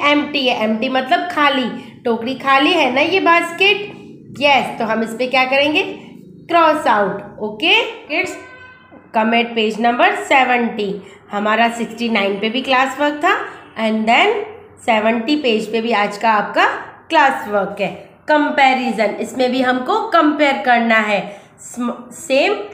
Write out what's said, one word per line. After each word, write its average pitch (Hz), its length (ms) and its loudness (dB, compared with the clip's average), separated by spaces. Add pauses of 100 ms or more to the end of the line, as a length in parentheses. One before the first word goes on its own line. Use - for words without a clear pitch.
(100)
empty 285 380 0
है, 214 160 -2
Empty 220 240 -2
मतलब 262 440 0
खाली, 269 380 0 (340)
टोकरी 233 300 -2
खाली 277 380 2
है 294 220 2
ना 269 60 2
ये 339 200 2
basket? 370 680 2 (540)
Yes, 277 380 2
तो 233 60 -4
हम 220 180 -2
इस 226 160 -6
पे 254 80 -2
क्या 262 180 2
करेंगे? 285 380 0 (680)
Cross 311 380 4
out। 202 560 -2
okay 277 400 0 (260)
Kids, 349 280 -4 (800)
come 226 200 2
at 233 220 2
page 220 260 0
number 240 240 4 (240)
seventy। 240 600 2 (380)
हमारा 214 460 0
सिक्सटी 233 320 -6
नाइन 196 320 0
पे 220 100 -2
भी 247 120 -4
class 262 380 0
work 294 140 0 (100)
था 370 80 4 (520)
and 220 240 0
then 330 240 4 (540)
seventy 226 560 0
page 220 300 -2
पे 226 80 0
भी 233 120 -2
आज 202 260 0
का 226 140 0
आपका 208 320 2 (440)
class 269 400 2
work 202 320 -2
है। 190 80 -2 (400)
Comparison, 254 920 2
इसमें 247 320 -2
भी 262 100 2
हमको 254 360 0 (100)
compare 302 560 2
करना 233 360 4
है, 208 200 0 (460)
sm-, 240 280 -6 (240)
same 320 380 0 (180)